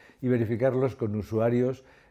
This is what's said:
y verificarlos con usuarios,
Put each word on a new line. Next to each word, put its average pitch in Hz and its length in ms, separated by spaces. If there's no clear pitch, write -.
y 127 60
verificarlos 123 680
con 107 200
usuarios, 120 720